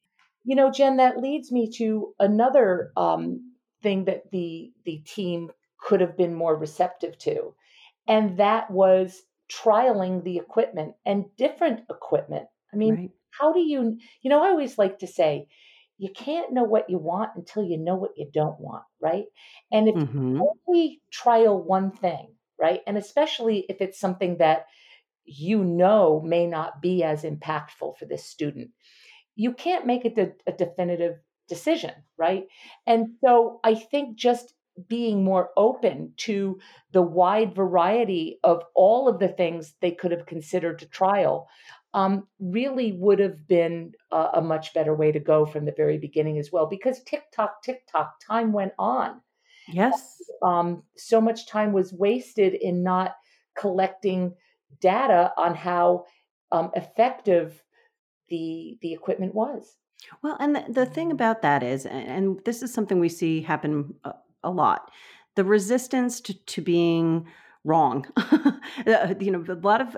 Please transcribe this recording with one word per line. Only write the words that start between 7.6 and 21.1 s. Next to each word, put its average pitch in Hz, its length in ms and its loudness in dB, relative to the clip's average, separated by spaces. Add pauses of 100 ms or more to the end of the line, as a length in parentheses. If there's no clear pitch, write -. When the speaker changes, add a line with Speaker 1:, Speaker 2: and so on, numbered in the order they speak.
Speaker 1:
And 214 300 2
that 208 320 0
was 185 520 2 (300)
trialing 202 720 2
the 175 140 -4
equipment - 560 -4 (100)
and 202 220 -2 (100)
different 302 440 -2 (100)
equipment. - 560 -6 (260)
I 208 40 -8
mean, 220 180 2
Speaker 2:
Right. 180 160 -6 (200)
Speaker 1:
how 302 220 0
do 349 80 2
you, 254 380 -2 (240)
you 262 80 -4
know, 294 120 6
I 381 60 4
always 294 300 0
like 196 220 0
to 185 60 -10
say, 151 420 -2 (500)
"You 190 120 -8
can't 294 420 -8
know 247 120 2
what 214 260 0
you 180 80 -2
want 180 380 -6
until 202 260 -8
you 170 160 -4
know 165 160 -2
what 190 220 -6
you 151 160 -10
don't 156 260 -2
want," - 260 -14 (160)
right? 175 260 -4 (440)
And 214 180 4
if 208 60 4
Speaker 2:
Mm-hmm. 135 420 -2
Speaker 1:
you 605 180 0 (120)
only 339 340 0 (100)